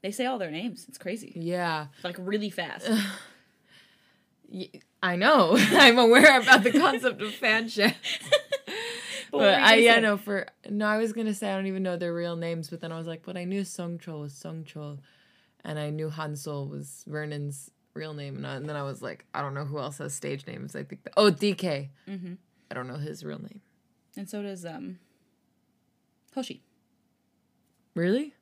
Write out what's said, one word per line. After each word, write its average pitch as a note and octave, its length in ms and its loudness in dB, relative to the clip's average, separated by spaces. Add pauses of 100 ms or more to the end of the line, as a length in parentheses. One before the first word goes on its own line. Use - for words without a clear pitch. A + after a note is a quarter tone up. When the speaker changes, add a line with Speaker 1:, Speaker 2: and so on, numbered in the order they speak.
Speaker 1:
They G3 80 -6
say A#3+ 140 -4
all B3+ 120 -2
their F3 140 -6
names. F3+ 380 -8
It's - 80 -20
crazy. G#3 380 -10
Speaker 2:
Yeah. E3 520 -4 (160)
Speaker 1:
Like, F3 160 -8
really G#3 300 -4
fast. - 460 -8
Speaker 2:
<laughs> - 1500 -12
Y-, F#3 200 -12 (320)
I F3+ 140 0
know. G#3 420 6
<laughs> - 0 -
I'm A#3+ 400 8
aware B3+ 440 10
about B3 220 8
the A#3 80 4
concept B3+ 500 2
of G#3 120 -6
fan A3+ 360 0
chant. G3+ 300 2
Speaker 1:
<laughs> - 60 -16 (1300)
But - 40 -2
Speaker 2:
But G#3+ 80 4
Speaker 1:
what - 80 -
were - 60 2
you - 60 4
Speaker 2:
I, G#3+ 40 10
Speaker 1:
gonna A3+ 120 8
Speaker 2:
yeah, A#3 140 8
Speaker 1:
say? A3+ 60 4
Speaker 2:
no, G#3 160 2
for, G3+ 300 -6 (220)
no, G#3 160 -2
I G#3+ 120 0
was A3 160 -2
gonna A3 200 -4
say G3+ 160 -6
I G3 60 -4
don't F#3+ 120 -4
even F#3+ 160 -4
know F3+ 120 -4
their E3+ 180 -6
real E3+ 220 -6
names, E3 340 -6
but E3 120 -12
then E3 100 -10
I E3 60 -10
was E3 100 -10
like, E3 160 -12
but F3+ 140 -12
I F3 80 -10
knew G3 180 -4
Sung F3 340 -10
Chul D#3+ 220 -12
was C#3+ 140 -12
Sung D#3+ 320 -14
Chul, D3 320 -14 (680)
and D3+ 160 -8
I D3+ 100 -6
knew D#3 200 -6
Hansel D3+ 580 -10
was C#3+ 400 -14
Vernon's D3 640 -10 (220)
real D#3 200 -12
name, C#3+ 220 -12
and, C#3 100 -10
I, C3+ 100 -8
and C#3 120 -10
then D3+ 80 -8
I C#3+ 80 -6
was C#3 180 -10
like, A#2 220 -12 (100)
I C3+ 80 -4
don't C#3 120 -6
know C#3 100 -8
who C#3+ 160 -8
else C#3 200 -10
has C#3 140 -10
stage C#3 340 -8
names. - 280 -14
I C#3 80 -8
think, - 220 -18
the, - 100 -14
oh, G#3 140 6
D G3 240 0
K. C#3+ 380 -6 (180)
Speaker 1:
Mm-hmm. F3+ 240 -10 (360)
Speaker 2:
I - 40 -12
don't B2+ 160 -10
know B2+ 80 -12
his D3+ 260 -10
real D3 160 -12
name. - 220 -18 (560)
Speaker 1:
And G3 120 -14
so G#3 140 -10
does, F#3+ 220 -12
um, F3+ 340 -12 (1400)
Hoshi. - 260 -10 (1300)
Speaker 2:
Really? A3+ 460 0